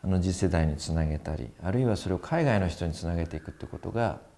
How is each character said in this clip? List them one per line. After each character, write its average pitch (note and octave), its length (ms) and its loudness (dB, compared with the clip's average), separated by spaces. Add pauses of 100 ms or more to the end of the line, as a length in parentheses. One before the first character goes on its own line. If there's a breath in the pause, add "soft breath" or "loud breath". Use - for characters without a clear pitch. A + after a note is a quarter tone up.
あ F2+ 40 0
の、 F#2 140 4
次 F#2 120 2
世 F#2+ 160 2
代 E2 180 4
に D#2 100 0
つ - 160 -6
な D#2+ 120 2
げ D2+ 140 0
た - 160 -4
り、 A#1 140 -6 (140)
あ F2+ 80 -2
る B2 100 2
い C3 40 2
は A2 100 4
そ - 140 -4
れ F#2 60 2
を F2 40 -2
海 E3 260 0
外 A2+ 140 4
の F#2 80 2
人 E2+ 200 -2
に D#2+ 60 -2
つ - 120 -8
な E2+ 100 0
げ E2 100 0
て D#2+ 120 -8
い - 20 -4
く - 120 -12
っ - 20 -14
て - 120 -12
こ - 120 -10
と F2+ 140 -8
が A2 280 -2 (180)